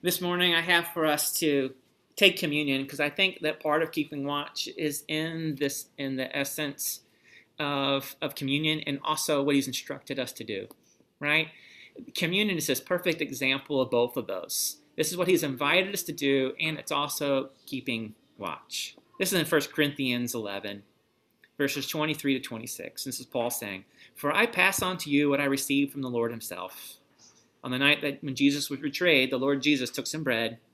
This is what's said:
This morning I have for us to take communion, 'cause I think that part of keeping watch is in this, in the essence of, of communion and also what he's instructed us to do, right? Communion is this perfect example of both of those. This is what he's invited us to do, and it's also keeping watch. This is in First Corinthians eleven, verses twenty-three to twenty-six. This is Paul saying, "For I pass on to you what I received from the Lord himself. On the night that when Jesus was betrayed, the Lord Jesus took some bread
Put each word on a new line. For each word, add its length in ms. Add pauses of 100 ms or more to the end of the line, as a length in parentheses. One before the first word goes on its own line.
This 200
morning 320
I 80
have 320
for 100
us 360
to 340 (420)
take 220
communion, 480
'cause 140
I 100
think 300
that 200
part 220
of 100
keeping 320
watch 420 (120)
is 300
in 480
this, 420
in 180
the 180
essence 680 (560)
of, 640
of 120
communion 460
and 220
also 400
what 140
he's 100
instructed 520
us 140
to 120
do, 240 (500)
right? 320 (640)
Communion 420
is 100
this 140
perfect 400
example 580
of 120
both 260
of 100
those. 520 (180)
This 140
is 80
what 100
he's 140
invited 500
us 120
to 80
do, 460
and 200
it's 140
also 580 (160)
keeping 480 (240)
watch. 580 (220)
This 160
is 40
in 60
First 260
Corinthians 640
eleven, 480 (760)
verses 280
twenty-three 460
to 80
twenty-six. 640
This 160
is 60
Paul 240
saying, 340 (300)
"For 200
I 120
pass 340
on 180
to 120
you 180
what 140
I 20
received 480
from 80
the 80
Lord 220
himself. 680 (680)
On 80
the 80
night 220
that 240
when 100
Jesus 360
was 100
betrayed, 500
the 80
Lord 240
Jesus 280
took 160
some 180
bread 340 (160)